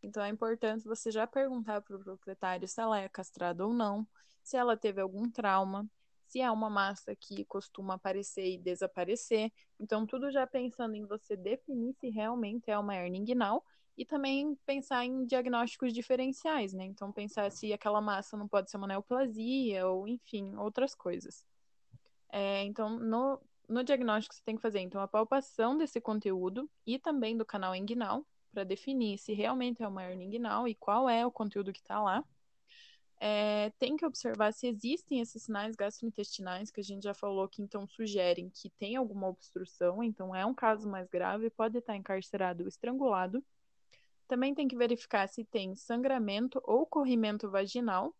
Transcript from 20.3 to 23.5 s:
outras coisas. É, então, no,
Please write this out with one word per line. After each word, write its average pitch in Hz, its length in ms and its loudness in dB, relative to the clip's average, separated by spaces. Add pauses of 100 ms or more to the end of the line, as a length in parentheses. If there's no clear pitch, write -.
outras 214 380 0
coisas. - 520 -6 (840)
É, 196 340 0
então, 214 340 -2
no, 240 420 0 (280)